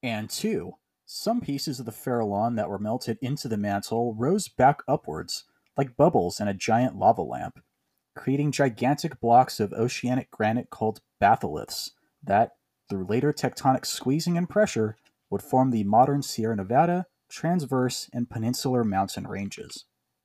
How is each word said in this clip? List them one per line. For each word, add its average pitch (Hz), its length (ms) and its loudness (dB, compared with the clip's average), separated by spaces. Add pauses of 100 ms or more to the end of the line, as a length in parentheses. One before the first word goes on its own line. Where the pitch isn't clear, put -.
And 110 260 -4
two, 196 460 -4 (320)
some 240 340 -4
pieces 139 400 -6
of 117 60 -8
the 113 40 -8
Farallon 113 640 -2
that 104 120 -2
were 98 100 -6
melted 110 440 -4
into 135 260 -6
the 110 80 -4
mantle 104 580 -2
rose 147 320 0
back 135 400 2
upwards, - 580 -4 (300)
like 135 220 -2
bubbles 139 420 4
in 107 80 -2
a 101 80 -2
giant 117 420 0
lava 98 260 4
lamp, 64 380 -8 (540)
creating 139 380 0
gigantic 143 680 0
blocks 120 380 6
of 104 140 -2
oceanic 123 580 -2
granite 110 380 -2
called 110 320 -4 (180)
batholiths - 760 0 (300)
that, 104 340 2 (340)
through 95 160 -4
later 117 260 0
tectonic 131 540 0
squeezing 165 500 0
and 175 140 -2
pressure, 113 480 0 (320)
would 101 120 -4
form 131 280 2
the 113 120 0
modern 127 400 4
Sierra 113 320 -2
Nevada, 151 520 2 (240)
transverse, 135 840 -2
and 120 160 -4
peninsular 123 560 -2
mountain 98 420 -2
ranges. - 600 -10 (380)